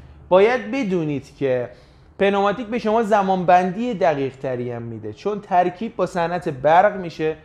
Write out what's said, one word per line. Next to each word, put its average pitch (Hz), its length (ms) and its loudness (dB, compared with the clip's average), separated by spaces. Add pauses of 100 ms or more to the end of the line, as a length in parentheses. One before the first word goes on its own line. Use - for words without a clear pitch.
(300)
باید 214 420 4
بدونید 180 680 -4
که 127 320 -2 (500)
پنوماتیک 202 480 0
به 233 120 -4
شما 220 240 0
زمانبندی 190 920 2
دقیق 151 420 0
تری 123 360 -6
هم 120 100 -8
می‌ده، 110 320 -12
چون 202 280 -6
ترکیب 180 540 -2
با 185 100 0
صنعت 175 440 -4
برق 165 480 4
می‌شه. 160 480 -4